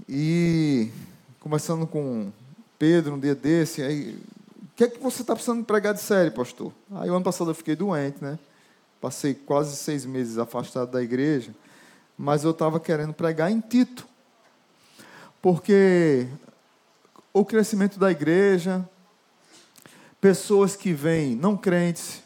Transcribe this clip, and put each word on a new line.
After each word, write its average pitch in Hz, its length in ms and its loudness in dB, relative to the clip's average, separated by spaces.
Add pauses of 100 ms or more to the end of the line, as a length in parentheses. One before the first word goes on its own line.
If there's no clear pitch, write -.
E 151 840 2 (480)
conversando 156 480 -4
com 123 440 -6 (460)
Pedro 156 380 2
um 139 40 -6
dia 139 140 0
desse, 151 480 0
aí, 135 340 -6 (460)
"O 165 140 -20
que 233 80 0
é 247 60 6
que 240 100 -14
você 247 240 -4
tá 240 100 -4
precisando 233 320 -4
pregar 214 260 0
de 196 100 -6
série, 185 280 2
pastor?" - 420 -6 (260)
Aí 180 120 -4
o 180 60 0
ano 180 100 0
passado 175 240 -2
eu 160 60 -4
fiquei 156 200 -4
doente, 147 460 -2
né? 143 160 -8 (640)
Passei 127 320 -4
quase 143 420 -2
seis 143 300 -6
meses 127 320 -6
afastado 123 540 -4
da 127 100 -2
igreja, 127 500 0 (640)
mas 143 280 0
eu 160 100 2
tava 160 260 -2
querendo 156 320 -2
pregar 165 400 -2
em 226 80 0
Tito. - 520 -2 (1300)
Porque 175 840 4 (1040)
o 196 100 4
crescimento 208 540 0
da 190 140 4
igreja, 180 760 2 (1300)
pessoas 196 540 4
que 185 180 -2
vêm, 147 420 0
não 185 220 0
crentes, 175 680 -2